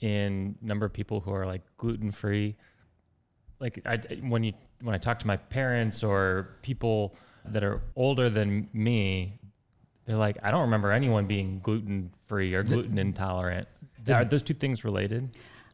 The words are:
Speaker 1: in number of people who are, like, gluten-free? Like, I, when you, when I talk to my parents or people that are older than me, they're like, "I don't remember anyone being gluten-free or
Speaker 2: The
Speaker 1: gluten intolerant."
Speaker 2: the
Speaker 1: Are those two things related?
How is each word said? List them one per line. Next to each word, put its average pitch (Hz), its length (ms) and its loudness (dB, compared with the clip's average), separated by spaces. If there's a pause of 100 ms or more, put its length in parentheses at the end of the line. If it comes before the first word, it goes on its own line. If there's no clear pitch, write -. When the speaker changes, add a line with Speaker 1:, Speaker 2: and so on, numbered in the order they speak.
Speaker 1:
in 101 600 0
number 104 240 -2
of 98 80 -4
people 104 280 -4
who 95 120 -6
are, 95 140 -2
like, 92 160 -6 (140)
gluten-free? 104 800 0 (1040)
Like, 127 260 -8
I, 117 120 0 (240)
when 117 220 0
you, 107 100 -2 (280)
when 113 120 -2
I 107 60 0
talk 117 200 0
to - 80 -4
my 98 100 2
parents 120 640 -2
or 98 580 2
people 110 540 -2 (300)
that 107 180 -2
are 101 180 0 (140)
older 127 340 2
than 104 440 2
me, 104 680 0 (640)
they're 110 120 0
like, 104 260 2
"I 104 80 2
don't 165 100 4
remember 107 300 4
anyone 110 340 4
being 95 380 0
gluten-free 101 880 -2
or 95 100 2
Speaker 2:
The 123 120 2
Speaker 1:
gluten 113 220 0
intolerant." 92 680 -2 (360)
Speaker 2:
the 127 100 2
Speaker 1:
Are 117 100 6
those 135 200 2
two 156 100 -2
things 131 320 -2
related? 107 500 -2 (380)